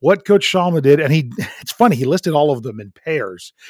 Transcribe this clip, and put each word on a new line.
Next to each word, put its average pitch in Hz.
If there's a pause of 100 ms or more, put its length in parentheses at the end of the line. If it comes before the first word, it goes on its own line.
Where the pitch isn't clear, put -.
What 170
Coach 202
Tomlin 175
did, 143
and 151
he, 147
<laughs> -
it's -
funny, 226
he 131
listed 165
all 147
of 120
them 110
in 101
pairs. 107 (180)